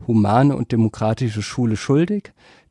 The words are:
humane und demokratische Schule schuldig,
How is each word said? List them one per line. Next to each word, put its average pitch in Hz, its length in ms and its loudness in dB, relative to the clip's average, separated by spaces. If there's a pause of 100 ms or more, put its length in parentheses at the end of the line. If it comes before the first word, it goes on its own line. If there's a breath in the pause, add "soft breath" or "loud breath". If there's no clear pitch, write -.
humane 117 480 4
und 127 160 -6
demokratische 110 720 -2
Schule 113 340 -2
schuldig, 175 560 -2 (380 soft breath)